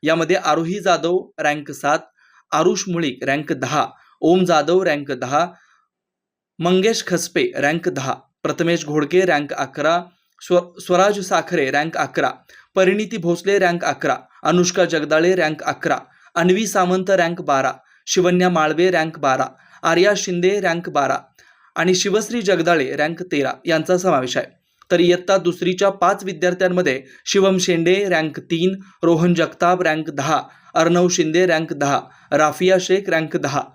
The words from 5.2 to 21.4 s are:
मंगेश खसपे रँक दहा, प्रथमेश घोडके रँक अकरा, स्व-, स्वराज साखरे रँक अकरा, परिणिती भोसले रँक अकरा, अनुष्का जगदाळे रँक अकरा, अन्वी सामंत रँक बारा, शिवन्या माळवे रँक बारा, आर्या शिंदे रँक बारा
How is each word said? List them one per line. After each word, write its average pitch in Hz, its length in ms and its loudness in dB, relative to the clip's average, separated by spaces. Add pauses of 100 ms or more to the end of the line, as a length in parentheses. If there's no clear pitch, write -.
मंगेश 185 480 0
खसपे 151 500 -2
रँक 160 320 -2
दहा, 131 260 -6 (280)
प्रथमेश 165 440 -2
घोडके 151 340 0
रँक 147 320 0
अकरा, 147 500 -2 (380)
स्व-, 180 400 -2
स्वराज 196 400 2
साखरे 170 500 -2
रँक 151 260 -2
अकरा, 143 340 -2 (440)
परिणिती 202 420 0
भोसले 170 420 0
रँक 175 260 0
अकरा, 143 320 -2 (260)
अनुष्का 175 420 2
जगदाळे 160 500 2
रँक 156 280 -2
अकरा, 143 360 -6 (360)
अन्वी 185 320 2
सामंत 185 440 0
रँक 175 300 0
बारा, 135 320 0 (340)
शिवन्या 180 420 2
माळवे 165 420 2
रँक 160 280 -2
बारा, 131 280 0 (360)
आर्या 175 340 4
शिंदे 185 440 0
रँक 175 300 -4
बारा 139 260 0 (600)